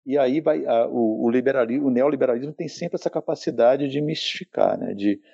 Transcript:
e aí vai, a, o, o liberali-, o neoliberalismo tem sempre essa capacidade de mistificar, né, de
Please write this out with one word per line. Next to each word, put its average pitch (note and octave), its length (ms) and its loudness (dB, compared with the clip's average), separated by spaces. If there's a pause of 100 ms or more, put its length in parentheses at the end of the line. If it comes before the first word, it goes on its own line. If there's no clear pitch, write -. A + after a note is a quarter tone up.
e C3+ 120 -2
aí C3+ 220 2
vai, D#3 280 0
a, A#2 200 2
o, A2+ 360 0
o A#2+ 80 2
liberali-, B2+ 480 2
o C#3 100 0
neoliberalismo C3 640 0
tem E3 140 -8
sempre - 280 -8
essa E3 140 -4
capacidade C#3 800 0
de C3+ 120 -4
mistificar, D3+ 800 -2
né, F#2 160 -6
de G2+ 260 -2 (140)